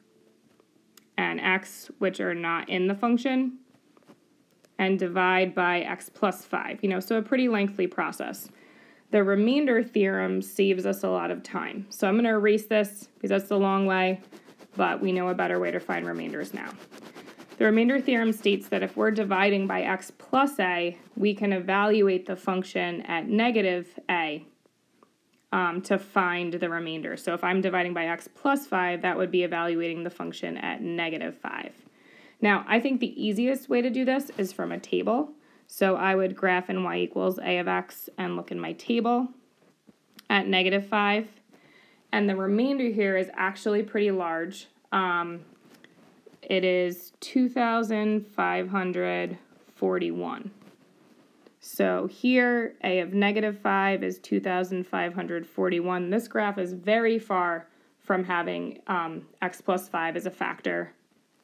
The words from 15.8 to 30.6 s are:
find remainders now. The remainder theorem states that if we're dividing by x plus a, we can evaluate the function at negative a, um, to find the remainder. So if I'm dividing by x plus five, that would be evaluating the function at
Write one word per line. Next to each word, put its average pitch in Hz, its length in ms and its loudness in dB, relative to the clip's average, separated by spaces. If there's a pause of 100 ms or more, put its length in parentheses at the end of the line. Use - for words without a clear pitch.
find 175 260 -4
remainders 165 480 -6
now. - 160 -10 (880)
The 214 80 4
remainder 233 340 4
theorem 226 320 2
states 202 360 0
that 185 140 0
if 190 140 -6
we're 214 140 2
dividing 196 560 2
by 185 160 -2
x 185 340 -4
plus 277 420 0
a, 175 380 0 (180)
we 208 200 2
can 202 180 0
evaluate 190 720 2
the 190 100 -6
function 180 680 -4
at 165 260 -4
negative 202 720 0 (100)
a, 156 360 -2 (1080)
um, 180 300 0
to 196 160 2
find 175 560 0
the 170 160 -2
remainder. 165 480 -6
So 170 160 -2
if 175 100 -4
I'm 185 160 2
dividing 180 320 0
by 170 140 -2
x 170 280 -6
plus 277 320 0
five, 180 360 0
that 180 160 0
would 185 120 0
be 180 120 2
evaluating 170 600 -2
the 175 40 -6
function 170 480 -8
at - 240 -6